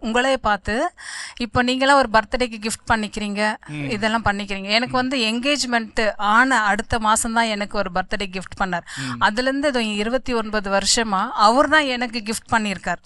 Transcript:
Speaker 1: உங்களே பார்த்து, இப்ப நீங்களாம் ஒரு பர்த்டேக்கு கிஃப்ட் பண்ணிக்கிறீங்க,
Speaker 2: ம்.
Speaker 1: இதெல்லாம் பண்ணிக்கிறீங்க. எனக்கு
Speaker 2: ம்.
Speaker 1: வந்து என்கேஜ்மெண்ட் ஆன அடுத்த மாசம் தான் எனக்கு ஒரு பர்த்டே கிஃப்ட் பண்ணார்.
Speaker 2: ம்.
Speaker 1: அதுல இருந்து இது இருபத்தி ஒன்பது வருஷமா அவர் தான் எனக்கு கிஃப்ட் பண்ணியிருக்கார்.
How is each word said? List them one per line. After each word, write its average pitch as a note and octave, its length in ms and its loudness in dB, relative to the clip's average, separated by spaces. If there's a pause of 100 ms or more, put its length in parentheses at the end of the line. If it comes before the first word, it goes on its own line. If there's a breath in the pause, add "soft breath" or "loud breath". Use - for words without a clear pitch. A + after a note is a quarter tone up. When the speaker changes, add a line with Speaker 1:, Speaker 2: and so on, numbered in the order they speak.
Speaker 1:
உங்களே B3 360 0
பார்த்து, G#3+ 560 -2 (440 loud breath)
இப்ப B3 280 0
நீங்களாம் C4 300 4
ஒரு C4 180 4
பர்த்டேக்கு A3 540 0
கிஃப்ட் - 220 -8
பண்ணிக்கிறீங்க, G#3+ 680 -2 (140)
Speaker 2:
ம். D3 220 -6
Speaker 1:
இதெல்லாம் A3 340 0
பண்ணிக்கிறீங்க. G3 440 -4
எனக்கு B3 340 0
Speaker 2:
ம். B3+ 60 -2
Speaker 1:
வந்து C4+ 100 -2
என்கேஜ்மெண்ட் A#3 1000 0
ஆன A3+ 440 4
அடுத்த G#3 380 0
மாசம் A3 340 2
தான் A#3 120 2
எனக்கு G#3 340 -4
ஒரு F#3+ 160 -2
பர்த்டே G3 320 -4
கிஃப்ட் F#3 340 -8
பண்ணார். F3+ 220 -2 (340 loud breath)
Speaker 2:
ம். A#2+ 40 -4
Speaker 1:
அதுல G#3+ 280 2
இருந்து C#4 200 0
இது A3+ 260 -2
இருபத்தி A#3+ 400 -2
ஒன்பது G#3+ 360 -2
வருஷமா G3 600 0
அவர் C4 380 6
தான் D4+ 160 4
எனக்கு A#3+ 400 -4
கிஃப்ட் A3 280 -6
பண்ணியிருக்கார். G3 540 -2